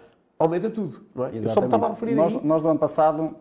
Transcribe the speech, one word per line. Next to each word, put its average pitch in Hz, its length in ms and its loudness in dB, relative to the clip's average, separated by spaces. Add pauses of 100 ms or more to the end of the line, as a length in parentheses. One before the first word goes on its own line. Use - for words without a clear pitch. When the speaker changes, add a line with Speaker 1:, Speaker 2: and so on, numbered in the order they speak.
(380)
Speaker 1:
aumenta 170 320 0
tudo, 196 300 -8 (160)
não 123 100 -4
é? - 20 -2
Eu - 40 -10
só - 20 -8
me 113 40 -8
Speaker 2:
Exatamente. 214 300 0
Speaker 1:
estava 233 180 2
a 220 60 0
referir 220 240 -4
Speaker 2:
Nós, 170 200 2
Speaker 1:
aí. 147 100 -6
Speaker 2:
nós, 156 160 2
no 160 80 0
ano 151 100 2
passado, 156 600 0